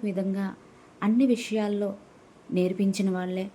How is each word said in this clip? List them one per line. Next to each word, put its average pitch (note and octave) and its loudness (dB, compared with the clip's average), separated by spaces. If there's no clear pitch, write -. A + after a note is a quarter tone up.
విధంగా G3 -2
అన్ని A3+ 4
విషయాల్లో G#3 0
నేర్పించిన F#3 2
వాళ్ళే F#3 -4